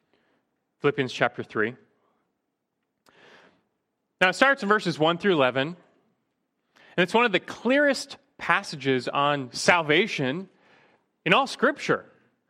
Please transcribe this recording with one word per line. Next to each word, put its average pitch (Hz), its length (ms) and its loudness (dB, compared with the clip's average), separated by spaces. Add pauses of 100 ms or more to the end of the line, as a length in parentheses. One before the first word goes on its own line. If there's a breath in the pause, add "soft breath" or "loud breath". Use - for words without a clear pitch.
(800)
Philippians 139 320 -2
chapter 120 300 -2
three. 110 320 -4 (2500 soft breath)
Now, 185 100 4
it 175 40 0
starts 269 280 4
in 196 60 -2
verses 180 300 0
one 165 200 2
through 196 140 0
eleven, 135 440 0 (1200 soft breath)
and 175 60 2
it's 180 100 -4
one 240 140 2
of 214 60 -4
the 175 80 0
clearest - 760 -2 (220)
passages 135 680 -2
on 143 440 -2
salvation 170 960 0 (760 soft breath)
in 170 100 2
all 254 120 2
Scripture. 208 580 -2 (460)